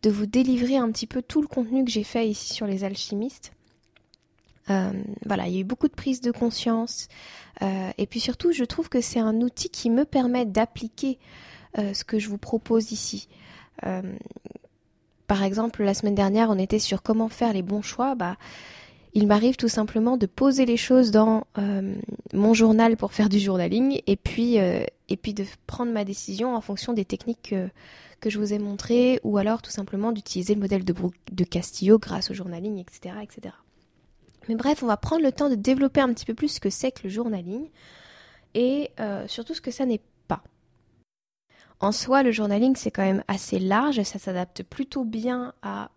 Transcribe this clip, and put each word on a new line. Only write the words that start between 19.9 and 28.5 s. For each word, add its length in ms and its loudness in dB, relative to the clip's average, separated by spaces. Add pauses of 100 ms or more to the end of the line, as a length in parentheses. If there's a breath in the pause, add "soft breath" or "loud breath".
de 100 2
poser 400 4
les 100 4
choses 340 6
dans, 360 6 (100)
euh, 380 -2 (400)
mon 180 6
journal 440 6
pour 160 -4
faire 160 4
du 100 4
journaling 680 2
et 100 4
puis, 440 2
euh, 240 2 (240)
et 80 0
puis 160 -6
de 120 -4 (220)
prendre 240 -6
ma 140 -2
décision 500 -4
en 60 -2
fonction 320 -6
des 140 0
techniques 440 -6
que, 200 -4 (500 loud breath)
que 80 -4
je 100 -4
vous 140 -2